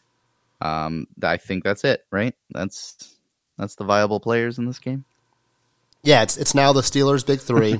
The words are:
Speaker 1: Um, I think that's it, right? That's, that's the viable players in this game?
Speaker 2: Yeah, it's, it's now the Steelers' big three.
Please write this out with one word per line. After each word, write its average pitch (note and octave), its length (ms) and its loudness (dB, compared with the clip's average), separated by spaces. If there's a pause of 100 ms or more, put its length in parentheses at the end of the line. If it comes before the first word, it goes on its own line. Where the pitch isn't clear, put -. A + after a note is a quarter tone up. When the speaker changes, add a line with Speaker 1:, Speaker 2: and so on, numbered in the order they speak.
(600)
Speaker 1:
Um, D#2 460 -6 (160)
I F2 160 -2
think F#2 260 -8
that's G2+ 200 -4
it, C3+ 260 0
right? G#2+ 240 -4 (160)
That's, - 680 -12 (440)
that's G2+ 160 -10
the G#2 80 -12
viable G2+ 360 2
players A#2 380 -4
in A#2+ 80 -6
this B2 140 -10
game? C3+ 240 -10 (1000)
Speaker 2:
Yeah, C#3 220 6
it's, - 140 -2
it's C#3+ 180 0
now C#3 180 6
the C3+ 80 2
Steelers' C#3 460 2
big C3+ 140 0
three. A2 380 2